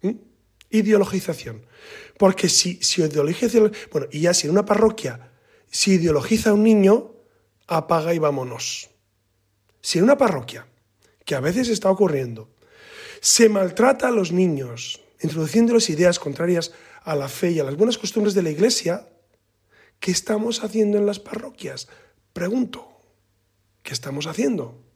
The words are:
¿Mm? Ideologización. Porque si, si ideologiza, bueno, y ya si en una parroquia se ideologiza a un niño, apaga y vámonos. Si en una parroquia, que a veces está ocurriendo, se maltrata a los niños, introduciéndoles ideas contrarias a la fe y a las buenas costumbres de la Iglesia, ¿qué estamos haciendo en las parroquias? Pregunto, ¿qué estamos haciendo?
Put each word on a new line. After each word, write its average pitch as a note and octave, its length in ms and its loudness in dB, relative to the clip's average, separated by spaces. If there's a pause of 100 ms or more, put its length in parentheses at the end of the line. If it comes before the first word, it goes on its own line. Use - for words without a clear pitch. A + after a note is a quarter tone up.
¿Mm? G3 120 -4 (580)
Ideologización. F#3+ 960 0 (500)
Porque F#3+ 320 2
si, - 340 0
si - 200 -2
ideologiza, D#3 560 0 (340)
bueno, C#3 180 -4
y D3+ 100 -8
ya E3+ 120 2
si F3 140 0
en D3+ 60 -2
una F3 120 2
parroquia G#3 680 0 (400)
se - 200 0
ideologiza F3 580 2
a G#3 60 4
un G#3 80 4
niño, G#3+ 540 4 (500)
apaga E3 480 0
y E3 40 -2
vámonos. C3 680 -4 (960)
Si - 160 -4
en F3 60 4
una C#4 120 6
parroquia, F3+ 500 -2 (600)
que - 80 -4
a C3 60 -4
veces G3+ 280 -2
está G3 220 0
ocurriendo, C3+ 580 -2 (720)
se - 300 4
maltrata G#3+ 580 2
a - 20 2
los F#3+ 220 0
niños, C#3 680 -2 (180)
introduciéndoles F3+ 720 2
ideas F3 280 2
contrarias E3 540 -4 (300)
a D#3+ 120 -6
la C#3 140 -4
fe F3 240 -2
y E3 60 -2
a D3 60 0
las C3+ 120 -6
buenas A3 200 2
costumbres G#3 380 -2
de F#3+ 80 2
la D#3+ 80 -2
Iglesia, F3+ 580 -2 (920)
¿qué - 120 -6
estamos G#3+ 520 -4
haciendo G#3+ 360 0
en G#3 80 2
las G3+ 120 -2
parroquias? - 680 -14 (460)
Pregunto, G#3 520 -4 (960)
¿qué - 120 -14
estamos C#3 320 -8
haciendo? F3+ 580 -4 (120)